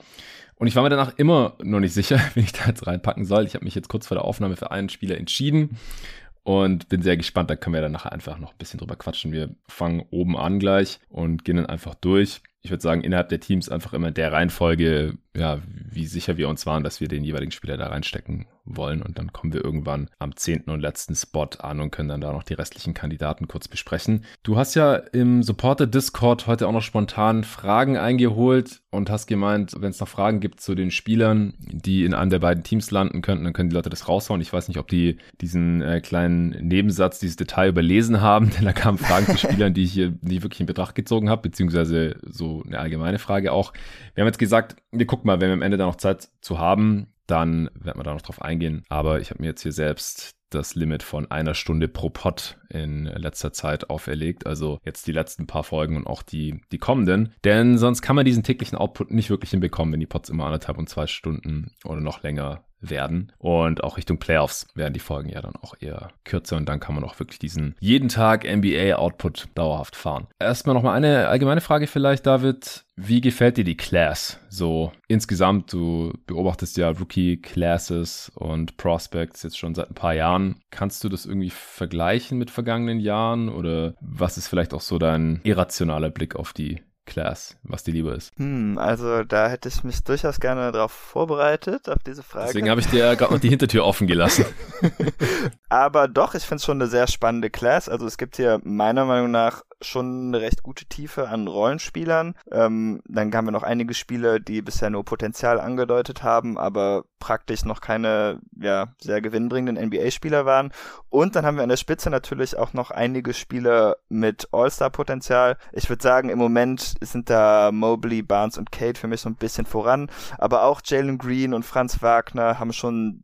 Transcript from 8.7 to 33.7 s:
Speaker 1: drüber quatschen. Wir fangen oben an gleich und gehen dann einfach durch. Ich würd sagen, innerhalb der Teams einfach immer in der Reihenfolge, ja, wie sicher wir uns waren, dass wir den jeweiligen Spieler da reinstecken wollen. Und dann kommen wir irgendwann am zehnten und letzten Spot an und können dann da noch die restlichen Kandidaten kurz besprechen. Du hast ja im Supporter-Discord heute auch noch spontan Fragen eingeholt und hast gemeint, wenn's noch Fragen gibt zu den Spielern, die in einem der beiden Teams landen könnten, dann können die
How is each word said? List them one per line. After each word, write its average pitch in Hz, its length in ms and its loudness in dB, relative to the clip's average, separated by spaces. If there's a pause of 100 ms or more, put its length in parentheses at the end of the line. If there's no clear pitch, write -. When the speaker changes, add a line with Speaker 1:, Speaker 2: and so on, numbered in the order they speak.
Speaker 1:
drüber - 160 -10
quatschen. 78 380 -8
Wir 78 200 -6 (140)
fangen 85 440 -4
oben 87 260 0
an 95 220 0
gleich 98 400 2 (100)
und 82 340 -4
gehen 87 140 2
dann 85 80 2
einfach 85 280 -10
durch. 98 480 2 (200)
Ich 92 100 -10
würd 87 100 -4
sagen, 82 200 2
innerhalb 90 280 0
der 82 100 -2
Teams 92 300 -2
einfach - 240 -8
immer 82 160 -2
in 78 40 -4
der 80 200 -2
Reihenfolge, 82 840 2 (180)
ja, 78 280 -2
wie - 420 -10
sicher 87 320 -4
wir 73 120 0
uns 78 160 -6
waren, 78 180 0
dass - 160 -6
wir 78 80 -4
den 73 160 -4
jeweiligen 71 280 -6
Spieler 71 260 -8
da - 100 -6
reinstecken - 600 -8 (180)
wollen. 71 360 -6
Und - 160 -10
dann 82 140 -8
kommen 80 220 -6
wir - 100 -2
irgendwann 73 460 -4 (100)
am 71 160 -8
zehnten 78 360 -4
und 78 100 -4
letzten 76 340 -6
Spot 76 320 -4 (120)
an 73 200 -8
und 76 120 -4
können 76 180 -6
dann 73 100 -6
da 73 140 -6
noch 73 100 -8
die - 120 -8
restlichen - 380 -8
Kandidaten 76 540 -6
kurz - 220 -12
besprechen. - 560 -4 (180)
Du 110 140 2
hast 135 180 0
ja 147 200 6
im 123 480 4
Supporter-Discord 120 1040 2
heute 113 200 2
auch 110 60 0
noch 113 80 0
spontan 110 640 0
Fragen 120 500 2
eingeholt 123 960 4
und 98 200 0
hast 104 180 -2
gemeint, 104 520 0
wenn's 98 220 -4
noch 101 80 -8
Fragen 101 320 0
gibt - 180 -6
zu 95 160 -4
den 90 160 0
Spielern, 110 680 2
die 92 440 0
in 87 100 4
einem 92 180 2
der 92 80 4
beiden 87 240 2
Teams 107 280 -2
landen 98 300 0
könnten, 90 240 0
dann 85 80 -2
können 90 160 0
die 85 60 0